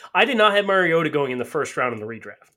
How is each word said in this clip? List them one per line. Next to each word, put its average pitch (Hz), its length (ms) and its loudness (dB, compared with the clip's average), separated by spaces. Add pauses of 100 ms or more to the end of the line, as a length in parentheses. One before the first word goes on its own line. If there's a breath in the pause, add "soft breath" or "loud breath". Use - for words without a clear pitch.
(140 loud breath)
I 202 100 4
did 262 120 -2
not 214 180 4
have 202 120 2
Mariota 165 440 2
going 139 220 -2
in 127 60 -6
the 120 60 -4
first 135 320 -6
round 127 180 -2
in 110 60 -12
the 107 60 -10
redraft. 104 500 -16